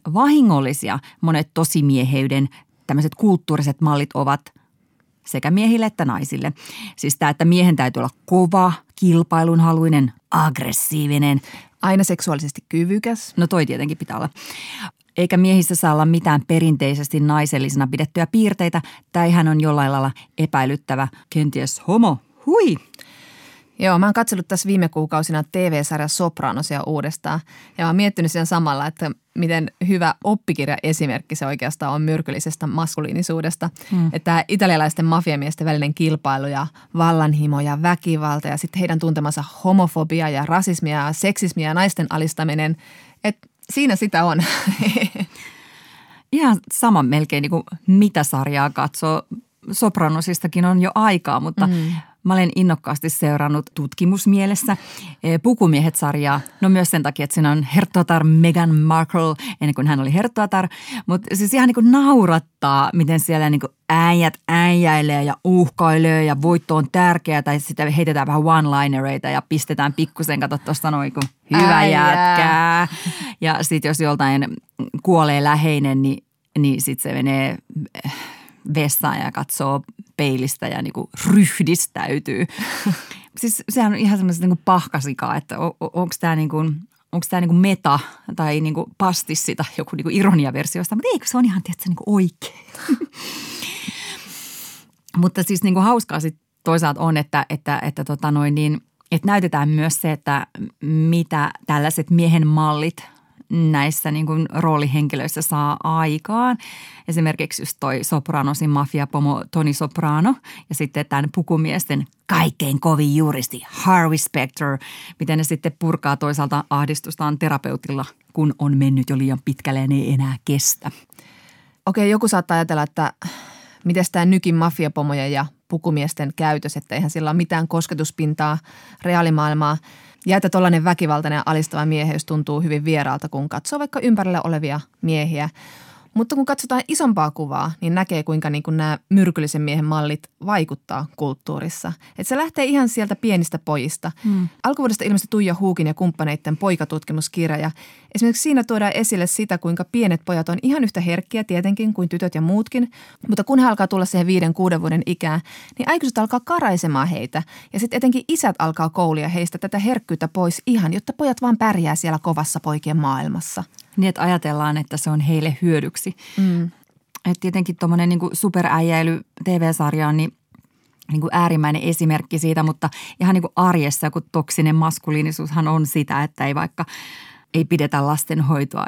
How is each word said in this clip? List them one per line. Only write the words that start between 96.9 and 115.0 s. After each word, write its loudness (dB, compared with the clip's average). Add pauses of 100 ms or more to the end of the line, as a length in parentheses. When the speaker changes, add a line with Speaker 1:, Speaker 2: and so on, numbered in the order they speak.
Speaker 1:
on, 2
että, -2
että, -4
että -6
tota -4
noin 2
niin, 0 (320)
että -2
näytetään 2
myös 0
se, -2
että -4 (360)
mitä 0 (160)
tällaiset -2
miehen 4
mallit 0 (560)
näissä 0
niin -2
kuin -2
roolihenkilöissä 0
saa -2
aikaan. -2 (500)
Esimerkiksi -2
just -10
toi -4
Sopranosin -2
mafiapomo 0
Tony 0
Soprano 0 (340)
ja -6
sitten -4
tämän -2
pukumiesten -2 (220)
kaikkein -2
kovin 2
juristi -2
Harvey 2
Specter, -4 (420)